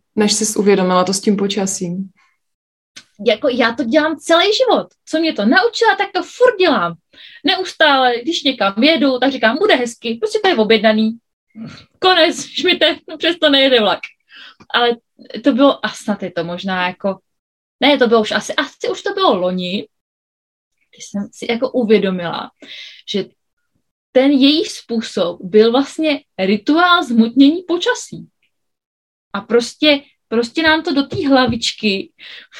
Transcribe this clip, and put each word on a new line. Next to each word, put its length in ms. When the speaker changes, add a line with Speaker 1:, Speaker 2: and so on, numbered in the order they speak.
Speaker 1:
než 160
jsi 260
uvědomila 460
to 80
s 80
tím 160
počasím. 720
Speaker 2:
Jako, 220
já 240
to 120
dělám 320
celý 280
život. 420
Co 140
mě 140
to 120
naučila, 540
tak 160
to 80
furt 360
dělám. 360
Neustále, 800
když 200
někam 400
jedu, 360
tak 140
říkám, 260
„Bude 160
hezky, 400
prostě 280
to 60
je 80
objednaný.“ 600
Konec, 400
<laughs> 200
už 60
mi 120
ten, 200
přes 200
to 120
nejede 300
vlak. 200
Ale 220
to 80
bylo, 340
a 20
snad 340
je 80
to 140
možná 420
jako, 320
ne, 180
to 100
bylo 120
už 120
asi, 220
asi 360
už 120
to 120
bylo 220
loni, 520
když 160
jsem 260
si 200
jako 180
uvědomila, 800
že 160
ten 180
její 340
způsob 800
byl 300
vlastně 520
rituál 680
zmutnění 580
počasí. 680
A 80
prostě, 640
prostě 340
nám 200
to 120
do 120
té 220
hlavičky 840